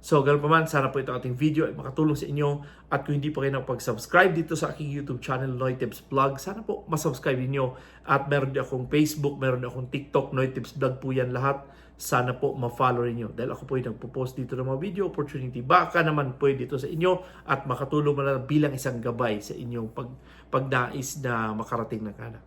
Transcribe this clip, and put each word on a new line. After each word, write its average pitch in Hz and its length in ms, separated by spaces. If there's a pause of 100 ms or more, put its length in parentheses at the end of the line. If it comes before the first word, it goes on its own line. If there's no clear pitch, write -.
So, 156 240
ganun 143 160
pa 151 80
man, 160 160
sana 135 240
po 139 80
itong 131 160
ating 123 240
video 151 320
ay - 80
makatulong 139 400
sa - 80
inyo. 143 320 (320)
At 139 160
kung 143 160
hindi 151 80
pa 139 160
kayo 139 80
nakapag-subscribe 156 800
dito 160 240
sa 160 160
aking 147 160
YouTube 139 320
channel, 131 320
Noy 127 240
Tips - 320
Vlog, 135 320
sana 208 240
po - 240
masubscribe 147 480
ninyo. 131 320 (400)
At 139 160
meron 143 240
din 131 160
akong 127 240
Facebook, 151 480
meron 131 240
din 123 80
akong 127 240
TikTok, 143 400
Noy 131 160
Tips 131 240
Vlog 131 240
po 131 160
yan 127 160
lahat. 131 320 (320)
Sana 123 400
po - 240
ma-follow 120 480
ninyo. 117 240
Dahil 120 240
ako - 80
po 131 160
yung 123 160
nagpo-post 127 400
dito 123 240
ng 131 160
mga 135 80
video 196 240
opportunity. 131 560
Baka 170 400
naman 147 320
pwede 139 320
ito 131 160
sa - 80
inyo 180 560
at 139 240
makatulong 143 480
man 139 80
lang 135 160
bilang 147 320
isang 127 240
gabay 113 400
sa 180 160
inyong 120 400
pag-, 127 240 (320)
pagdais 131 720
na 113 320
makarating 110 560
ng 98 80
kana. 110 280